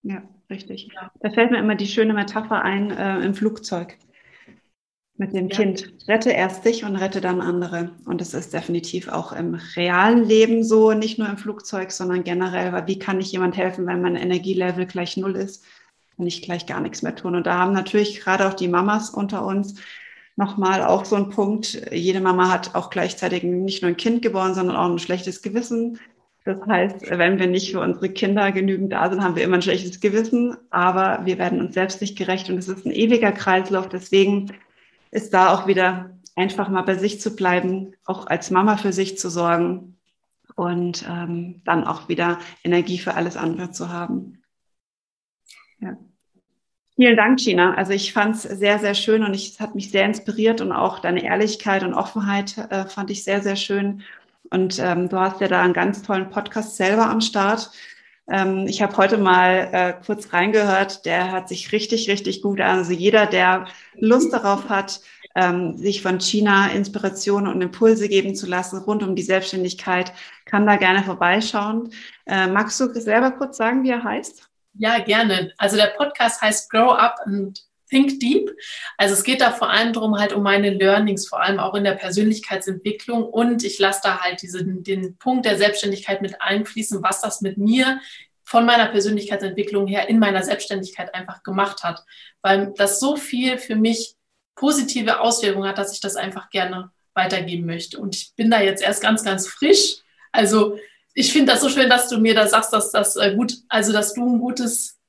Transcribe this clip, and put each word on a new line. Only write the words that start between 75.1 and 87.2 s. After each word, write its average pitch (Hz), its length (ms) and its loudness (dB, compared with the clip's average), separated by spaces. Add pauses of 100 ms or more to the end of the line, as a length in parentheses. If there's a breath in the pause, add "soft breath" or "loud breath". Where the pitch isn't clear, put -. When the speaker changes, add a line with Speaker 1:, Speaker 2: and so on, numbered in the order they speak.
Speaker 2:
Also 202 200 0
der 208 100 6 (100)
Podcast 285 440 0
heißt 214 280 0
Grow 233 220 6
Up 233 240 4 (100)
and 196 360 -6 (280)
Think 269 300 2
Deep. 311 300 2 (480 loud breath)
Also 202 160 4
es 196 100 2
geht 254 160 0
da 240 120 6
vor 233 180 -2
allem 226 240 2
drum, 220 260 0
halt 208 140 0
um 202 100 0
meine 202 280 4
Learnings, 196 580 2
vor - 120 -2
allem 196 180 0
auch 190 160 -2
in 202 100 0
der 196 80 2
Persönlichkeitsentwicklung. 208 1300 -2
Und 233 400 0
ich - 160 -6
lasse 196 240 2
da 190 180 0
halt 180 200 -4
diesen, 185 420 -6
den 185 340 -4
Punkt 254 280 -2
der 208 120 2
Selbstständigkeit 202 640 0
mit 190 200 -6
einfließen, 208 640 -2
was - 180 0